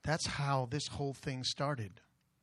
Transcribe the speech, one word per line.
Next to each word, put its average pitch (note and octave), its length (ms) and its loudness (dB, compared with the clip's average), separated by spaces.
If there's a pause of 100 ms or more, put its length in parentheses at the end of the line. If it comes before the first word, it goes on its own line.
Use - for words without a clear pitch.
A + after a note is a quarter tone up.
That's D#3 220 2
how C#3 460 2
this C#3+ 160 0
whole C#3 260 -2
thing C3 300 -4
started. C3 560 -2 (440)